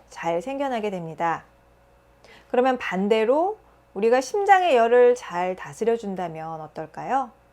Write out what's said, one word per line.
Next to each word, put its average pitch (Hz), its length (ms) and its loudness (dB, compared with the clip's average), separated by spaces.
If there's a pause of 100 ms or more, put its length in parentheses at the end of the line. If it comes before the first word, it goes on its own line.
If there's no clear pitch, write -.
잘 170 320 -4
생겨나게 262 480 -4
됩니다. 165 560 -6 (1080)
그러면 247 260 2
반대로 226 800 0 (360)
우리가 226 260 2
심장의 370 560 2
열을 240 400 6
잘 180 400 -6
다스려준다면 175 1040 -6
어떨까요? 160 720 -6 (200)